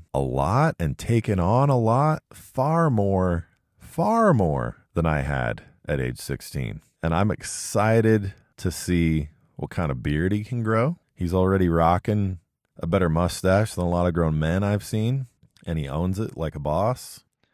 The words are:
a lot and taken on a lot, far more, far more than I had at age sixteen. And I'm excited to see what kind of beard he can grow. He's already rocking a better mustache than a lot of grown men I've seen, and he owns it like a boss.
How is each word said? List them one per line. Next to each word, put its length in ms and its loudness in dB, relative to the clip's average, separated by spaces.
a 60 0
lot 600 0
and 160 -2
taken 440 0
on 300 2
a 80 2
lot, 440 0
far 600 -2
more, 560 2
far 520 2
more 640 0
than 140 2
I 140 2
had 420 -2
at 120 -2
age 200 -4
sixteen. 600 -8
And 120 0
I'm 180 2
excited 1040 0
to 140 -4
see 580 2
what 160 -10
kind 200 -2
of 120 -6
beard 280 0
he 120 -2
can 180 -6
grow. 380 0
He's 180 -4
already 340 4
rocking 680 2
a 100 -8
better 220 2
mustache 640 2
than 120 -2
a 40 0
lot 180 2
of 60 0
grown 260 0
men 240 0
I've 200 -2
seen, 440 -4
and 140 -4
he 80 -4
owns 320 -2
it 180 -8
like 180 -6
a 40 -8
boss. 640 -4